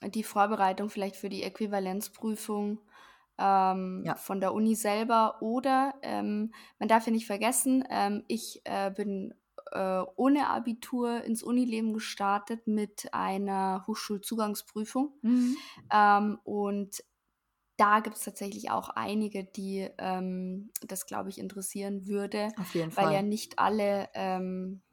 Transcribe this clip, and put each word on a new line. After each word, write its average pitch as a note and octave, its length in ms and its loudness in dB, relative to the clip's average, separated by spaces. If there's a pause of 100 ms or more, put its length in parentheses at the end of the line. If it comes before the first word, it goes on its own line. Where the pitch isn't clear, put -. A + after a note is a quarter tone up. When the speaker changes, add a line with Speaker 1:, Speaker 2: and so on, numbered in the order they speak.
Speaker 1:
die G#3 220 -4
Vorbereitung G3+ 680 2
vielleicht G3+ 260 -4
für G3+ 140 -8
die G3 140 -6
Äquivalenzprüfung, G#3 1400 -4 (580)
ähm, F#3+ 680 2
Speaker 2:
Ja. D#3+ 100 -2
Speaker 1:
von G3 260 -4
der F#3+ 120 2
Uni A3 220 4
selber. A3 680 2
Oder, C4 600 2
ähm, G#3 520 -2 (260)
man G#3+ 100 0
darf A3+ 160 6
ja A#3 60 0
nicht A3+ 160 0
vergessen, B3+ 600 2
ähm, G#3 380 0
ich, - 380 -6
äh, G3 260 -2
bin, G3+ 420 -4 (380)
äh, F#3+ 300 0 (140)
ohne C4+ 340 4
Abitur A#3+ 760 -2
ins A3 200 -2
Unileben A3+ 500 0
gestartet G#3 760 -2
mit G#3 460 -2
einer F#3+ 720 0
Hochschulzugangsprüfung. G#3+ 1400 -2
Speaker 2:
Mhm. B3 360 4 (340)
Speaker 1:
Ähm, G#3 520 6
und G3+ 600 -2 (720)
da G#3+ 240 6
gibt's A3 240 -6
tatsächlich G3+ 480 -8
auch - 180 -2
einige, G3+ 540 -2
die, F#3+ 440 -6 (120)
ähm, F#3 720 -4 (100)
das, - 240 -8
glaub G3+ 220 -6
ich, G3 100 -8
interessieren G3 680 -6
würde, G3+ 500 -2
Speaker 2:
Auf F#3 160 -6
jeden D#3+ 220 -2
Speaker 1:
weil G3 100 4
Speaker 2:
Fall. D#3 80 4
Speaker 1:
ja G3 80 4
nicht G#3 380 -2
alle, G3+ 560 2
ähm, F#3 680 -4 (100)